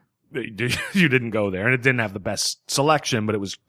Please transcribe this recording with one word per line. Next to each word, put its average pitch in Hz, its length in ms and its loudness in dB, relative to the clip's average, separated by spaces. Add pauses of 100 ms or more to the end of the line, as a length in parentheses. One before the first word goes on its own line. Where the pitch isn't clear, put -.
(120)
<laughs> - 200 -20
you 123 800 -2
didn't 123 220 2
go 104 180 0
there, 92 160 -2
and 127 80 4
it 127 80 0
didn't 127 180 2
have 107 140 -2
the 101 60 -6
best - 500 -6
selection, 139 560 2
but 107 100 0
it 104 40 -2
was 98 180 -8 (120)